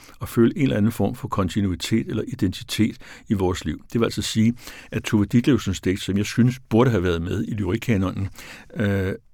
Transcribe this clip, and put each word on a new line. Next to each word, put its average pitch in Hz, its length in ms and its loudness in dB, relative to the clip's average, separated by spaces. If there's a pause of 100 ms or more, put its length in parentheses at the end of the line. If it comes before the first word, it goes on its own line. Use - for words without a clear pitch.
(200)
og - 80 -8
føle 117 280 4
en 160 60 0
eller 127 140 2
anden 107 160 2
form 107 220 -2
for - 140 -10
kontinuitet 98 800 0
eller 107 200 -2
identitet - 680 -2 (320)
i 110 60 2
vores 92 300 0
liv. 76 280 -6
Det 120 80 0
vil 113 40 4
altså - 180 -2
sige, 110 320 2 (380)
at 107 100 -4
Tove 104 240 2
Ditlevsens 120 540 2
digt, 95 220 -2
som 98 140 -2
jeg 104 100 0
synes 123 420 2
burde 120 220 4
have 98 120 2
været 85 200 0
med 92 220 -2
i - 100 -8
lyrikkanonen, 95 720 -2 (480)
øh, 98 360 0 (220)